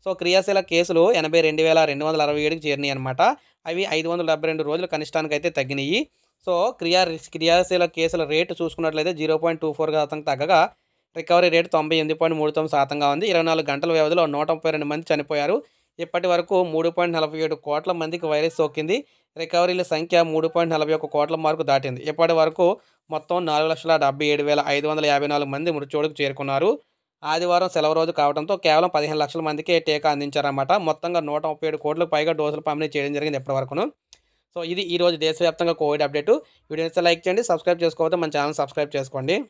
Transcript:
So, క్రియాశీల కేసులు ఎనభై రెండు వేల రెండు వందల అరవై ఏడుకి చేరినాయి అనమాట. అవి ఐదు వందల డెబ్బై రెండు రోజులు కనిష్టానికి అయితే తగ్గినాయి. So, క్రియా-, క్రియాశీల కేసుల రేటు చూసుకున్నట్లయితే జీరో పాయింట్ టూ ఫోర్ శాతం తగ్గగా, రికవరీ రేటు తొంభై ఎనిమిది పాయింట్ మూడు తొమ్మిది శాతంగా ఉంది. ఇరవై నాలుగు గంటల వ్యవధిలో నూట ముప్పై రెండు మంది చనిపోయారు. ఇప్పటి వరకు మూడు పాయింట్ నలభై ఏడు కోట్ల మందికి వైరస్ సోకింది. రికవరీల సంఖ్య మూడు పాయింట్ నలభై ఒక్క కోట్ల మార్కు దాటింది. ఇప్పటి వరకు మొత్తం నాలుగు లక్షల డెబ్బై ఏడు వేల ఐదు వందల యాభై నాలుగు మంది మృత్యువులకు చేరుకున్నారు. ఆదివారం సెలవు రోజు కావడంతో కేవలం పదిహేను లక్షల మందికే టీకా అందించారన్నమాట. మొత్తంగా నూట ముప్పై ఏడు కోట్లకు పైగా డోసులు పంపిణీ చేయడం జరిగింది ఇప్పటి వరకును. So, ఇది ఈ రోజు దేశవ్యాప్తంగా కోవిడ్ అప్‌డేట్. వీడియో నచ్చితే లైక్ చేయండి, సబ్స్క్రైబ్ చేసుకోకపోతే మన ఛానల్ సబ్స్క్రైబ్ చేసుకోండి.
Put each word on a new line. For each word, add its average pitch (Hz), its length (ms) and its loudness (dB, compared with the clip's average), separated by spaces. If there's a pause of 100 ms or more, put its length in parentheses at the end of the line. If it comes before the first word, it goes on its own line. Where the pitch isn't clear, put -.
So, 190 40 -4 (100)
క్రియాశీల 190 400 2
కేసులు 170 520 4
ఎనభై 165 280 2
రెండు 156 220 2
వేల 160 220 6
రెండు 147 200 -2
వందల 156 180 0
అరవై 147 180 0
ఏడుకి 151 280 -2
చేరినాయి 143 220 -2
అనమాట. 131 320 -2 (440)
అవి 175 240 -4
ఐదు 160 180 -2
వందల 170 180 -2
డెబ్బై 156 200 0
రెండు 160 160 -2
రోజులు 156 240 -2
కనిష్టానికి 151 500 -4
అయితే 160 140 -2
తగ్గినాయి. 139 500 -2 (460)
So, 180 80 0 (160)
క్రియా-, 175 480 0 (180)
క్రియాశీల 175 480 2
కేసుల 165 400 -2
రేటు 160 380 -2
చూసుకున్నట్లయితే 160 500 -2
జీరో 156 260 0
పాయింట్ 165 220 -2
టూ 156 120 -2
ఫోర్ 156 260 -2
శాతం 151 220 -2
తగ్గగా, 151 400 2 (560)
రికవరీ 175 320 4
రేటు 165 200 4
తొంభై 160 280 0
ఎనిమిది 156 240 0
పాయింట్ 165 200 0
మూడు 151 100 2
తొమ్మిది 156 260 -2
శాతంగా 143 320 0
ఉంది. 160 200 0
ఇరవై 165 220 2
నాలుగు 156 200 0
గంటల 143 220 -2
వ్యవధిలో 160 340 4
నూట 147 240 -2
ముప్పై 160 200 -2
రెండు 151 220 -4
మంది 160 220 -6
చనిపోయారు. 147 440 -2 (400)
ఇప్పటి 170 280 -4
వరకు 175 380 0
మూడు 165 240 0
పాయింట్ 170 280 -2
నలభై 156 220 -2
ఏడు 156 160 -2
కోట్ల 156 380 -4
మందికి 165 340 -6
వైరస్ 156 300 0
సోకింది. 156 400 -2 (400)
రికవరీల 175 460 0
సంఖ్య 170 400 0
మూడు 160 260 0
పాయింట్ 165 260 0
నలభై 156 200 0
ఒక్క 156 120 -4
కోట్ల 151 300 -2
మార్కు 160 260 -2
దాటింది. 135 380 0 (100)
ఇప్పటి 165 220 2
వరకు 165 340 2 (440)
మొత్తం 160 260 -4 (100)
నాలుగు 156 240 2
లక్షల 160 260 0
డెబ్బై 143 300 0
ఏడు 147 160 2
వేల 147 240 2
ఐదు 143 220 0
వందల 151 180 0
యాభై 143 200 2
నాలుగు 143 220 -2
మంది 147 280 -4
మృత్యువులకు 147 440 -4
చేరుకున్నారు. 139 500 0 (520)
ఆదివారం 175 460 0
సెలవు 156 240 0
రోజు 165 200 0
కావడంతో 151 440 0
కేవలం 170 380 4
పదిహేను 151 240 0
లక్షల 147 220 -4
మందికే 156 380 0
టీకా 151 320 0
అందించారన్నమాట. 143 600 -2
మొత్తంగా 170 480 0
నూట 147 260 -4
ముప్పై 156 220 -4
ఏడు 151 80 -4
కోట్లకు 156 340 -2
పైగా 156 220 0
డోసులు 151 280 -2
పంపిణీ 151 360 -4
చేయడం 143 180 -2
జరిగింది 147 240 -4
ఇప్పటి 135 180 -4
వరకును. 139 280 -2 (720)
So, 170 80 -8
ఇది 180 180 -6
ఈ 175 140 -4
రోజు 175 200 2
దేశవ్యాప్తంగా 160 560 0
కోవిడ్ 151 300 0
అప్‌డేట్. 147 300 0 (380)
వీడియో 156 140 -4
నచ్చితే 165 160 -2
లైక్ 170 280 2
చేయండి, 202 140 0
సబ్స్క్రైబ్ 170 400 0
చేసుకోకపోతే 165 340 0
మన 165 200 -2
ఛానల్ 147 180 -2
సబ్స్క్రైబ్ 147 420 -4
చేసుకోండి. 139 400 -4 (140)